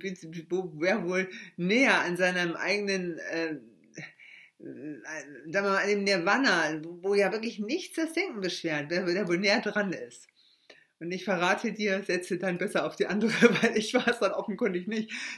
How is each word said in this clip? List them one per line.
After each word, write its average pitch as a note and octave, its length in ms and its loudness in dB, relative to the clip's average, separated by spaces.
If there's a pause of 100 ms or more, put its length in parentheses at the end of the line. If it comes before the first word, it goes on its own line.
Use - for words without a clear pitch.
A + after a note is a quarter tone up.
wie, F3 480 -10
wo, F3+ 260 -2
wer F#3 260 2
wohl F#3 280 -2 (260)
näher G3 460 4
an E3+ 160 -2
seinem F3+ 360 2
eigenen, F#3 640 -2
äh, D#3+ 380 -4
äh, B2 1500 -16 (460)
sagen D#3+ 40 -12
wir G3 120 2
mal, G3 200 4
an G3 60 0
dem G3+ 160 2
Nirvana, F#3+ 800 4
wo, E3+ 180 -14
wo G3 120 2
ja G3 180 4
wirklich A3+ 260 -4
nichts A#3+ 380 -4
das D#4+ 160 -2
Denken D#4+ 300 -2
beschwert, D#3 480 -2
wer, F3+ 160 0
wer F3+ 220 0
wohl E3+ 100 2
näher G#3 240 4
dran G3+ 320 0
ist. A#2+ 340 -12 (720)
Und E3 100 -8
ich F3+ 140 -6
verrate G3 480 2
dir, G3 300 0
setze F3+ 340 -2
dann F3+ 220 -2
besser F3+ 260 0
auf F3 120 -4
die - 100 0
andere, G#3+ 260 2
<laughs> F3+ 300 6
weil A3 160 2
ich G#3+ 160 -2
war A#3+ 120 4
es A#3+ 120 0
dann G3 140 2
offenkundig F#3 540 -2
nicht. A3 240 -4 (280)